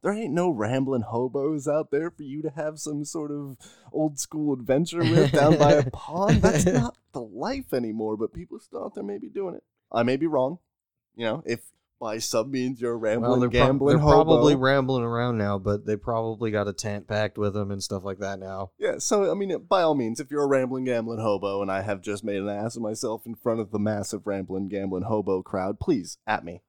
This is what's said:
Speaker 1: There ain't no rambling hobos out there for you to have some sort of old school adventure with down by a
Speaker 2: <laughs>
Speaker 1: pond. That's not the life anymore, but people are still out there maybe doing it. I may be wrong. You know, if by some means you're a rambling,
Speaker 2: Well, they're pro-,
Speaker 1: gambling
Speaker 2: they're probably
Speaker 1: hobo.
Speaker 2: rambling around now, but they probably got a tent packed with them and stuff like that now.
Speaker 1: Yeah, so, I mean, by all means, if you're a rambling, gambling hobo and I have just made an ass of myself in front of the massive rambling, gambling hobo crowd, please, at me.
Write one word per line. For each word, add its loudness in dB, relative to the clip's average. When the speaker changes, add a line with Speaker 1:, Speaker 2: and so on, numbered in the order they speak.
Speaker 1:
There 0
ain't -4
no 4
rambling 0
hobos -2
out 0
there 0
for -20
you -8
to -4
have -6
some -6
sort -6
of -8
old -2
school -2
adventure 0
with 4
down 6
by 8
a 4
Speaker 2:
<laughs> -16
Speaker 1:
pond. 2
That's 4
not 2
the -8
life -6
anymore, -2
but -4
people -14
are -16
still -10
out -10
there -10
maybe -8
doing -6
it. -18
I 0
may 2
be 0
wrong. 0
You -8
know, -2
if -4
by -6
some -2
means -4
you're -2
a -4
rambling, 0
Speaker 2:
Well, 4
they're 4
pro-, 2
Speaker 1:
gambling 4
Speaker 2:
they're 4
probably 8
Speaker 1:
hobo. 2
Speaker 2:
rambling 2
around 0
now, 0
but -2
they 0
probably -2
got 0
a -4
tent -8
packed -2
with 0
them -2
and -6
stuff -6
like -6
that -6
now. -10
Speaker 1:
Yeah, -2
so, 2
I 0
mean, -4
by 2
all 4
means, -2
if -10
you're -2
a 2
rambling, 0
gambling -2
hobo 0
and -2
I 0
have -4
just -6
made -4
an -4
ass -6
of -8
myself -6
in -12
front -2
of -6
the -4
massive -2
rambling, -4
gambling -4
hobo 0
crowd, -4
please, -2
at -2
me. -14